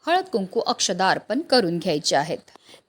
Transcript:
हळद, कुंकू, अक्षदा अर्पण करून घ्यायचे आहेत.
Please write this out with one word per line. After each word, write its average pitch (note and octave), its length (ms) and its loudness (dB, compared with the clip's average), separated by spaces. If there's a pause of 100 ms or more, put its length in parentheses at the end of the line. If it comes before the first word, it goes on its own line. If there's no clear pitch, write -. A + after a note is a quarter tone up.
हळद, F4+ 180 2
कुंकू, A3 360 -4
अक्षदा F#3+ 480 0
अर्पण F3+ 320 0
करून F#3+ 380 2
घ्यायचे D#3+ 380 0
आहेत. C#3+ 220 -2 (500)